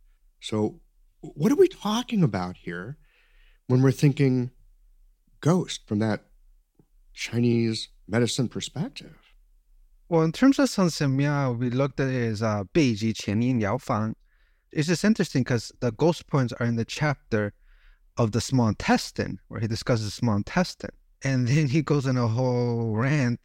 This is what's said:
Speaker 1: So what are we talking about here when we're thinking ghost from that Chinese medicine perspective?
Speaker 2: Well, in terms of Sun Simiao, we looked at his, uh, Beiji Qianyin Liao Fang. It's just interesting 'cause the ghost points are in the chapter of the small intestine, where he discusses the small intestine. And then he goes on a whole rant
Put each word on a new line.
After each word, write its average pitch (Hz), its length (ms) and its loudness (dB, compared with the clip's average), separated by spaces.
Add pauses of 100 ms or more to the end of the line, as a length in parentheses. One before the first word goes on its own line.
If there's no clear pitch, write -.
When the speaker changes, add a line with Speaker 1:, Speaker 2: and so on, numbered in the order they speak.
(400)
Speaker 1:
So 107 400 -4 (400)
what 160 320 -2
are 285 40 4
we 370 120 6
talking 214 560 -2
about 92 320 -2
here 92 420 -12 (680)
when 127 140 4
we're 135 100 4
thinking 131 600 2 (920)
ghost 170 440 0
from 104 140 -2
that 110 240 -2 (920)
Chinese 117 760 0 (180)
medicine 113 400 0
perspective? - 680 -10 (920)
Speaker 2:
Well, 165 140 2
in 160 100 2
terms 269 280 4
of 269 100 4
Sun 185 180 2
Simiao, 139 680 0
we 123 120 -2
looked 131 300 0
at 135 100 0
his, 117 320 -2
uh, 104 220 0 (100)
Beiji 113 400 2
Qianyin 117 460 0
Liao 104 180 0
Fang. 110 380 -2 (560)
It's 151 160 -2
just 175 160 0
interesting 196 400 2
'cause - 360 -2
the 123 120 0
ghost 156 360 0
points 131 260 0
are 120 120 -4
in 117 100 0
the 113 100 -2
chapter 110 680 -4 (640)
of 113 140 2
the 113 100 0
small 120 280 2
intestine, 98 800 -2
where 110 120 -12
he 110 80 -4
discusses 110 380 -2
the 101 60 -6
small 113 260 0
intestine. - 540 -4 (320)
And 131 240 0
then 143 220 2
he 156 120 0
goes 143 240 0
on 131 120 0
a 120 100 0
whole 117 680 -2
rant 127 500 0